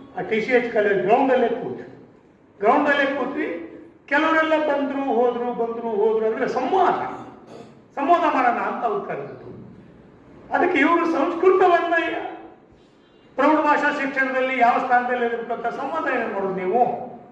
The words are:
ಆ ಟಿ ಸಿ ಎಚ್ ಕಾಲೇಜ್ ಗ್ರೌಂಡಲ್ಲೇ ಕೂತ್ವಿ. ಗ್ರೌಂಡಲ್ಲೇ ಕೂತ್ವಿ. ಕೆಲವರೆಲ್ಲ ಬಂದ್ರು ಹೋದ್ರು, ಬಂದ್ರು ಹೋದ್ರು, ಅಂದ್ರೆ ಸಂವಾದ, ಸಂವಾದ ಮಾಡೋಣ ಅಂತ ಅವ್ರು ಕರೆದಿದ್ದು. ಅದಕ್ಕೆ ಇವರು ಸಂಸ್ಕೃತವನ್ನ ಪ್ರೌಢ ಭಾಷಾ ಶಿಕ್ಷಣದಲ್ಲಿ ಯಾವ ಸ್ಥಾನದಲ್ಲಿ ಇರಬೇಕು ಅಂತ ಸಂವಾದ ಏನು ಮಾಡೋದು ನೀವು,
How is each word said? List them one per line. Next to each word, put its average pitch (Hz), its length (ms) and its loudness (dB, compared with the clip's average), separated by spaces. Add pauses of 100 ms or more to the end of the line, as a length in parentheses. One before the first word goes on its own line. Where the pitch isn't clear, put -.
(180)
ಆ - 20 -6
ಟಿ 214 200 -2
ಸಿ 254 120 -2
ಎಚ್ 240 200 2
ಕಾಲೇಜ್ 202 340 2
ಗ್ರೌಂಡಲ್ಲೇ 247 420 4
ಕೂತ್ವಿ. - 400 -6 (720)
ಗ್ರೌಂಡಲ್ಲೇ 285 460 2
ಕೂತ್ವಿ. 285 400 -4 (600)
ಕೆಲವರೆಲ್ಲ 311 600 2
ಬಂದ್ರು 269 360 -2
ಹೋದ್ರು, 240 640 0
ಬಂದ್ರು 226 220 -6
ಹೋದ್ರು, 220 380 2
ಅಂದ್ರೆ 240 220 -2
ಸಂವಾದ, - 800 0 (680)
ಸಂವಾದ 339 260 2
ಮಾಡೋಣ 269 380 0
ಅಂತ 233 260 -4
ಅವ್ರು 202 180 -2
ಕರೆದಿದ್ದು. - 720 -12 (840)
ಅದಕ್ಕೆ 359 240 2
ಇವರು 320 280 4
ಸಂಸ್ಕೃತವನ್ನ 349 880 2 (1400)
ಪ್ರೌಢ 302 200 4
ಭಾಷಾ 294 340 2
ಶಿಕ್ಷಣದಲ್ಲಿ 262 720 -2
ಯಾವ 240 240 6
ಸ್ಥಾನದಲ್ಲಿ 247 420 2
ಇರಬೇಕು 233 260 -6
ಅಂತ 233 140 -6
ಸಂವಾದ 277 480 -4
ಏನು 226 200 -4
ಮಾಡೋದು 190 220 -4
ನೀವು, 196 560 -2 (200)